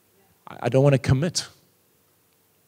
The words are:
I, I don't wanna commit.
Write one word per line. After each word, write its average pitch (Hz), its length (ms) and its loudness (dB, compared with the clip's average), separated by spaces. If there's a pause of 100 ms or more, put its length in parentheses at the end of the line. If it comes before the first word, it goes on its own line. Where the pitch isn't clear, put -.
(460)
I, - 180 -20
I 120 60 -2
don't 131 140 2
wanna 139 160 4
commit. - 480 -2 (1200)